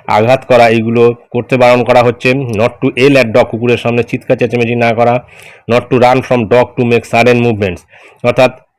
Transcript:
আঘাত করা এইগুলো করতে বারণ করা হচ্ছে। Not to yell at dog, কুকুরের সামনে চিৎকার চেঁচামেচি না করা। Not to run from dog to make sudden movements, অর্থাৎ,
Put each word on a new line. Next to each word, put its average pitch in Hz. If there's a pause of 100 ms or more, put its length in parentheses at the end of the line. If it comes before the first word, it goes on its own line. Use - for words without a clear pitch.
আঘাত 113
করা 120
এইগুলো 117 (160)
করতে 120
বারণ 123
করা 123
হচ্ছে। 123
Not 120 (140)
to 135
yell 139
at 127
dog, 123
কুকুরের 120
সামনে 120
চিৎকার 123
চেঁচামেচি 120
না 117
করা। 120 (440)
Not 120
to 120
run 127
from 123
dog 120 (140)
to - (100)
make 117
sudden 120
movements, 104 (440)
অর্থাৎ, 123 (280)